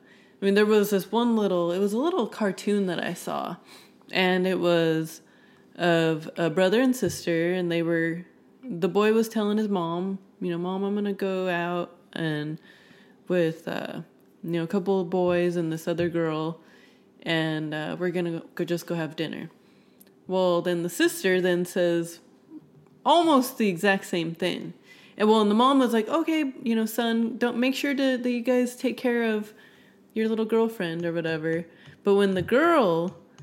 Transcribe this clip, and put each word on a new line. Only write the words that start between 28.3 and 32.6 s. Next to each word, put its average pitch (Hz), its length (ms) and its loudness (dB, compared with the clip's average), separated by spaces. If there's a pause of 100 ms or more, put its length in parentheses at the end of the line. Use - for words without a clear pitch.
you 240 100 -2
guys 247 340 0
take - 220 -4
care 240 260 -2
of 214 300 -2 (600)
your 220 140 0
little 220 180 -2
girlfriend 220 600 0
or 165 60 -2
whatever." 165 520 -2 (380)
But 202 140 4
when 196 180 4
the 185 80 0
girl, 226 720 2 (280)